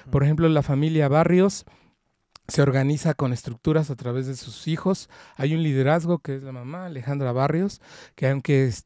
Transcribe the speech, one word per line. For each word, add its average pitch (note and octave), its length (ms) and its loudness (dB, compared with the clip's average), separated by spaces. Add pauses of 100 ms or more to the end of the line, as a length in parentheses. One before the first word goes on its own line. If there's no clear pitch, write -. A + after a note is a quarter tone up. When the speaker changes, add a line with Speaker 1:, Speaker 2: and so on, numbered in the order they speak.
Speaker 1:
Ujú. B2+ 80 -10
Speaker 2:
Por C#3 140 2
ejemplo, D#3 240 4
la D3+ 140 4
familia D3 440 0
Barrios F3 580 4 (800)
se - 160 2
organiza C#3 500 2
con C3 180 -2
estructuras D3 600 -2
a B2+ 40 -6
través B2 300 -6
de C3 100 -8
sus - 320 -12
hijos. F#3 400 -2 (280)
Hay C#3+ 180 -2
un E3 80 0
liderazgo D#3 560 2
que C3+ 180 -8
es C3+ 60 -12
la C3+ 100 -14
mamá, C#3 360 -12
Alejandra C#3 440 -4
Barrios, D3+ 480 0 (360)
que C3 120 -2
aunque C3+ 380 2
es-, A#2+ 200 -4